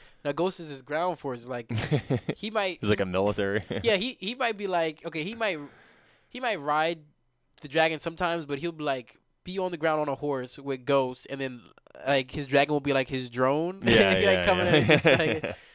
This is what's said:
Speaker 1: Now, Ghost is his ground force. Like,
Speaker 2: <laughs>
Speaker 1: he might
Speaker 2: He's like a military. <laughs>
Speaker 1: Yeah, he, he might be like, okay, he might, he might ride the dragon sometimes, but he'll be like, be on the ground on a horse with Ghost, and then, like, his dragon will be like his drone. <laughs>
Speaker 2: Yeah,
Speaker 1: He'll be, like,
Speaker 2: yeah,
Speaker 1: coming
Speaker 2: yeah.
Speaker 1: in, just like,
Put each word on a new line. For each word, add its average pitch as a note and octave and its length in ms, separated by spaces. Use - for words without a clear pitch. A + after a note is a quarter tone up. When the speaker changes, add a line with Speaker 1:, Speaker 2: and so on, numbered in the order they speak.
Speaker 1:
Now, C#3+ 80
Ghost F3 260
is E3 80
his C#3 140
ground D3+ 380
force. B2 280
Like, B2 240
Speaker 2:
<laughs> B2 680
Speaker 1:
he G#3+ 140
might G3 300
Speaker 2:
He's G#2+ 80
like G#2 100
a G2 60
military. G2 580
<laughs> F#2+ 100
Speaker 1:
Yeah, A3 120
he, A3 240
he G#3 160
might A#3+ 220
be G3+ 100
like, E3 380
okay, D#3+ 180
he G#3 120
might, G#3+ 220
he B3 140
might A3+ 180
ride D#3 400
the D3+ 80
dragon D#3+ 300
sometimes, E3+ 440
but C#3+ 160
he'll E3+ 140
be D#3 100
like, C3+ 320
be F#3 140
on F#3 120
the F3 60
ground D#3 240
on D3+ 80
a C3+ 60
horse C3 440
with C3+ 260
Ghost, C3+ 440
and C3+ 100
then, C3 220
like, C3 260
his D3 160
dragon C#3+ 260
will D3 80
be C#3 120
like C3+ 140
his B2+ 220
drone. C#3+ 520
<laughs> - 40
Speaker 2:
Yeah, G#2+ 300
Speaker 1:
He'll - 40
be, F#3+ 60
like, F#3+ 140
Speaker 2:
yeah, F3+ 60
Speaker 1:
coming F#3 200
Speaker 2:
yeah. F3+ 100
Speaker 1:
in, C#3+ 120
just D3+ 180
like, D#3 500